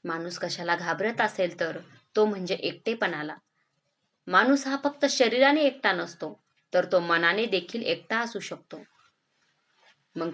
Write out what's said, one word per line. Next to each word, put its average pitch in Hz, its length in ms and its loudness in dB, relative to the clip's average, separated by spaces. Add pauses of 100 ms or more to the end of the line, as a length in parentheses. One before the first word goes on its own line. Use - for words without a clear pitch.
माणूस 170 340 -6
कशाला 170 380 -2
घाबरत 175 440 -2
असेल, 190 400 0
तर 160 180 -2 (380)
तो 214 100 6
म्हणजे 190 280 -2
एकटेपणाला. 170 800 -4 (920)
माणूस 247 380 4
हा 269 180 -2
फक्त 285 260 0
शरीराने 269 520 4
एकटा 254 300 2
नसतो, 170 400 -6 (400)
तर 180 200 4
तो 180 80 6
मनाने 170 460 2
देखील 196 360 -4
एकटा 175 360 -2
असू 226 220 -4
शकतो. - 400 -12 (1400)
मग 165 180 -4